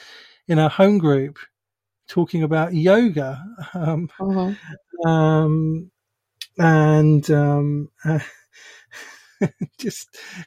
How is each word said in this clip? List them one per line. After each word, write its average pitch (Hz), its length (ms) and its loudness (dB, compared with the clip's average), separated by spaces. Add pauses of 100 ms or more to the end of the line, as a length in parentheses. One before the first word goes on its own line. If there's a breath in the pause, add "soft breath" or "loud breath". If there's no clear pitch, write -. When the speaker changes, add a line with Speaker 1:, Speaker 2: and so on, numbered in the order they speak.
(480 loud breath)
Speaker 1:
in 160 100 2
a 156 100 2
home 202 300 2
group 143 400 0 (680)
talking 165 340 -2
about 160 320 -2
yoga, 156 680 0 (340)
um, 165 440 -4
Speaker 2:
Mm-hmm. 190 920 -6
Speaker 1:
um, 160 800 0 (680)
and, 156 720 4
um, 147 600 0 (140)
<laughs> 156 160 0 (1600 loud breath)
just - 300 -10 (380 loud breath)